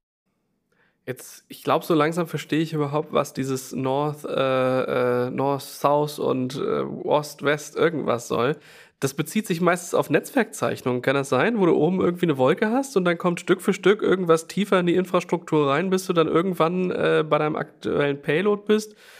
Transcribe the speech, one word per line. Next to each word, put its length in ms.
Jetzt, 420
ich 160
glaub, 200
so 120
langsam 320
verstehe 340
ich 120
überhaupt, 400
was 200
dieses 400
North, 520
äh, 1000
äh, 40
North, 320
South 560
und, 380
äh, 240
Ost, 400
West 320
irgendwas 520
soll. 300
Das 140
bezieht 340
sich 140
meistens 340
auf 140
Netzwerkzeichnungen, 920
kann 140
das 140
sein? 280
Wo 80
du 80
oben 280
irgendwie 240
eine 120
Wolke 320
hast 280
und 80
dann 120
kommt 220
Stück 220
für 120
Stück 300
irgendwas 440
tiefer 340
in 40
die 100
Infrastruktur 760
rein, 180
bis 160
du 80
dann 140
irgendwann, 640
äh, 360
bei 120
deinem 160
aktuellen 640
Payload 460
bist. 280